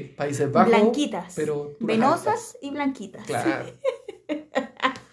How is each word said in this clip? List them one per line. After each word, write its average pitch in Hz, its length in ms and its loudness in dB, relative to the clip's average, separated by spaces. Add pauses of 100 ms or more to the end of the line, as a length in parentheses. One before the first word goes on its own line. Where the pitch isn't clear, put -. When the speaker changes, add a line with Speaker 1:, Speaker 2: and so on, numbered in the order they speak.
(180)
Speaker 1:
Países 143 340 -2
Bajos, 180 180 6
Speaker 2:
Blanquitas. 226 680 2
Speaker 1:
pero 147 440 -4
tú 226 80 -4
las 220 100 2
Speaker 2:
Venosas 285 300 2
Speaker 1:
altas. 453 340 -2
Speaker 2:
y 285 100 -10
blanquitas. 269 540 -6
Speaker 1:
Claro. - 440 -2
Speaker 2:
<laughs> - 100 -20 (1300)